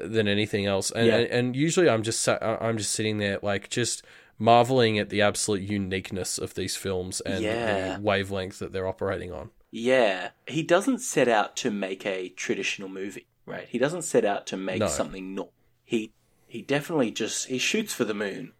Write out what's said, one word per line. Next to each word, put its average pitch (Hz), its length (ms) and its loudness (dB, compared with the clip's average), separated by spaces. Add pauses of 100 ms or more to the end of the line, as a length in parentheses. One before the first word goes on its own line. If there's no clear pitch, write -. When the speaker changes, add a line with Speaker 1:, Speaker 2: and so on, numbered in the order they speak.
Speaker 1:
than 107 240 0
anything 101 400 0
else. 98 240 0
And, 117 160 2
Speaker 2:
Yeah. 110 120 6
Speaker 1:
and, 120 120 2
and 123 260 0
usually 160 320 4
I'm 113 140 4
just 113 180 -2
sa-, - 200 2
I, 110 280 -2
I'm 113 100 0
just 101 140 -4
sitting 107 260 0
there, 101 240 0
like, 98 260 -2
just - 340 -2 (360)
marveling 117 600 6
at 101 120 0
the 101 120 2
absolute 101 400 2
uniqueness 95 760 -4
of 95 160 -8
these 92 220 -4
films 92 440 -4
and 95 240 -4
Speaker 2:
Yeah. 104 520 -2
Speaker 1:
the 98 60 -10
wavelength 98 560 0
that - 140 -8
they're 95 160 -4
operating 92 440 -4
on. 76 180 -12 (200)
Speaker 2:
Yeah. 113 600 2 (160)
He 151 160 -2
doesn't 196 380 2
set 131 280 2
out 107 300 4
to 127 120 -2
make 98 360 -4
a 92 240 -4
traditional 98 580 -4
movie, 95 380 -10 (200)
right? 90 220 -12
He 120 100 -4
doesn't 156 240 -2
set 120 220 2
out 101 240 -2
to - 80 -8
make 95 240 -4
Speaker 1:
No. 101 80 2
Speaker 2:
something 95 460 -6
normal. 95 180 -8 (320)
He, 110 280 -2 (360)
he 117 140 -14
definitely 139 500 0
just, - 360 -4
he 127 100 -2
shoots 214 360 -2
for 123 100 0
the 107 100 -4
moon, 104 460 -6